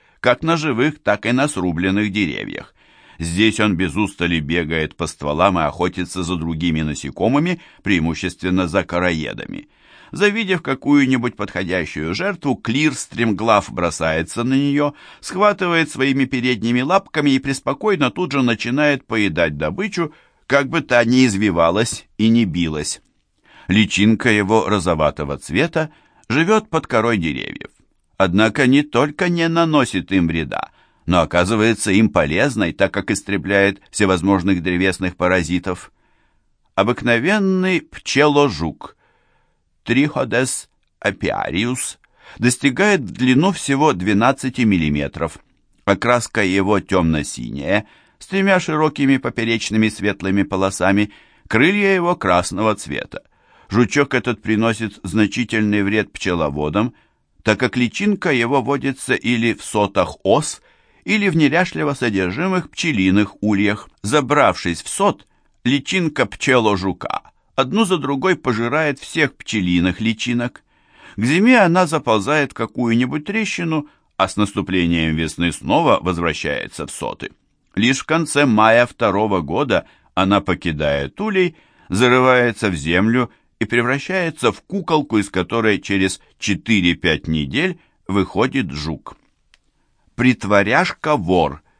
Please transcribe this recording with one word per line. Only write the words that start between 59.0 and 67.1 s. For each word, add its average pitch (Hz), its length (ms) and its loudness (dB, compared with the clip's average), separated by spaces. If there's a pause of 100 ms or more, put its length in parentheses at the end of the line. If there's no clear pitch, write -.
или 117 400 0
в - 100 -14
сотах 101 580 -2
ос, 120 380 0 (440)
или 208 260 0
в 156 60 -2
неряшливо 156 580 0
содержимых 123 760 -2
пчелиных 101 720 0
ульях. 104 460 0 (140)
Забравшись 120 800 0
в - 60 -14
сот, - 380 -2 (380)
личинка 139 640 0
пчеложука 101 960 0 (380)